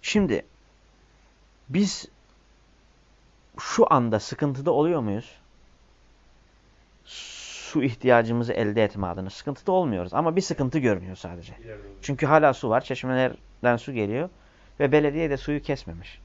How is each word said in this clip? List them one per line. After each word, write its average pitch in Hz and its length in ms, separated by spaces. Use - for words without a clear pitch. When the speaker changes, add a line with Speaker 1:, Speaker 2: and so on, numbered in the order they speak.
Speaker 1:
Şimdi 170 440
biz 185 380
şu - 340
anda 117 260
sıkıntıda 139 520
oluyor 156 300
muyuz? 107 340
Su - 760
ihtiyacımızı 117 720
elde 107 300
etme 98 240
adına. 90 220
Sıkıntıda - 420
olmuyoruz 113 420
ama 160 220
bir 190 60
sıkıntı 147 380
görünüyor 92 360
sadece. 87 380
Speaker 2:
İleride - 200
olacak. - 280
Speaker 1:
Çünkü 143 240
hala 151 280
su 120 160
var. 117 120
Çeşmelerden 127 960
su 135 160
geliyor 120 360
ve 143 120
belediye 151 380
de 139 80
suyu 147 240
kesmemiş. 92 640